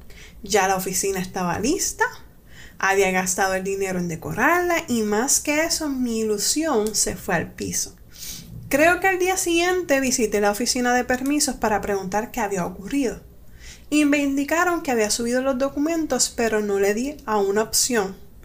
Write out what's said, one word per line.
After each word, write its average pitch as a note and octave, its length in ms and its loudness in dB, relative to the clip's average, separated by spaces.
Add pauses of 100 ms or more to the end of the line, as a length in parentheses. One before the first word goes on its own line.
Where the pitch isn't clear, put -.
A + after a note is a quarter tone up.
(420)
Ya F#3+ 260 2
la G3 80 4
oficina F#3+ 440 -2
estaba F3+ 400 -2
lista, D#4+ 440 0 (760)
había G3 320 4
gastado F#3 420 0
el F#3 100 -2
dinero F#3+ 360 -2
en F3 80 -2
decorarla C#4 680 0 (100)
y, A#3 160 2
más G#3+ 360 2
que D4+ 240 0
eso, D#4+ 260 -2
mi B3 300 -2
ilusión A3 760 0
se - 200 0
fue - 200 -2
al F3+ 180 -4
piso. - 420 -6 (720)
Creo E4 320 4
que F#4 80 2
al F#4+ 120 2
día F#4 180 2
siguiente E4+ 640 2
visité A#3 420 2
la G#3 100 4
oficina B3 420 0
de B3 100 2
permisos B3+ 520 0
para G#3+ 260 0
preguntar G3+ 500 -2
qué - 80 -6
había G3 260 -2
ocurrido G3 560 -4 (680)
y D4+ 160 4
me C#4+ 120 4
indicaron D4 640 2
que D#4 100 -2
había G#3+ 200 2
subido A#3+ 300 0
los C4+ 180 0
documentos, C#4+ 760 0
pero A3 260 2
no G3+ 180 0
le G3+ 140 4
di C4+ 320 -4
a G#3+ 120 0
una G3+ 240 2
opción G#3+ 560 0 (280)